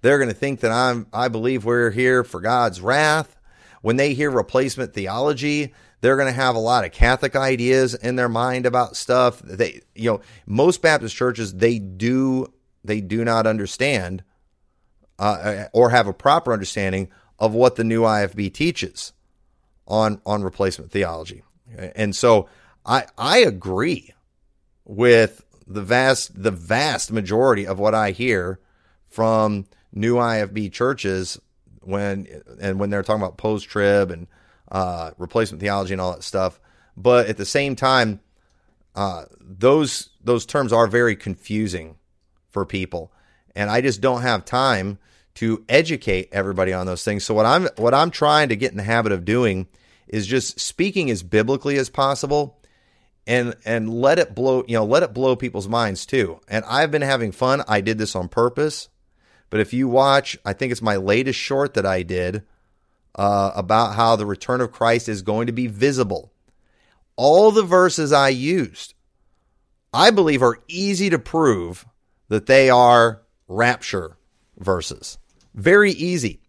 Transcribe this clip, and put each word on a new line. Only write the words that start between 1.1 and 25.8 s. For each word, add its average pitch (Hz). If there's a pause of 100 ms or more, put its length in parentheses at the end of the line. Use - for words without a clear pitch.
I 123
believe 113
we're 120
here 127
for 92
God's 110
wrath. 151 (460)
When 113
they 143
hear 143
replacement 131
theology, 135 (260)
they're 131
gonna 135
have 127
a 113
lot 113
of 85
Catholic 127
ideas 131
in 123
their 123
mind 123
about 123
stuff. 123
They, 95 (140)
you 113
know, 101 (240)
most 143
Baptist 147
churches, 113
they 117
do, 123 (300)
they 107
do 107
not 113
understand, 104 (960)
uh, 101
or 117
have 117
a 98
proper 143
understanding 95 (300)
of 107
what 123
the 117
new 113
I 107
F 95
B 101
teaches - (760)
on, 107
on 104
replacement 92
theology. 82 (340)
And 101
so 113 (360)
I, 127 (140)
I 147
agree 107 (680)
with 113 (220)
the 98